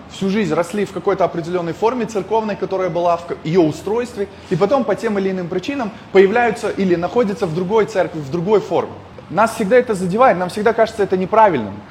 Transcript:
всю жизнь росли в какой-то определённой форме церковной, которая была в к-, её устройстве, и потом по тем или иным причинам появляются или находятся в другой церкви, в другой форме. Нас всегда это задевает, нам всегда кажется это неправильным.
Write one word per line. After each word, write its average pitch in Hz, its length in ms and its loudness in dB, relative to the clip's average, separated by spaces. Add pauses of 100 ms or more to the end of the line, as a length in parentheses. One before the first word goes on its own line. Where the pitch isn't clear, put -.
(120)
всю 196 180 -4
жизнь 190 240 0
росли 175 300 -2
в - 80 -6
какой-то 180 320 -2
определённой 170 480 -4
форме 226 340 -2
церковной, 208 520 -4
которая 185 320 -4
была 170 260 0
в 170 100 -6
к-, - 200 -8
её 170 160 4
устройстве, 196 680 -2 (220)
и 180 80 0
потом 226 260 2
по 214 120 0
тем 208 220 -2
или 196 140 0
иным 185 160 -4
причинам 202 440 -6 (200)
появляются 208 580 4
или 185 260 0
находятся 196 500 0
в 156 100 -4
другой 196 300 2
церкви, 180 340 -2
в 139 100 -8
другой 175 300 2
форме. 135 320 -2 (380)
Нас 220 260 0
всегда 226 220 2
это 247 160 2
задевает, 190 440 4
нам 180 120 -2
всегда 214 240 0
кажется 220 300 0
это 190 120 0
неправильным. 180 600 2 (160)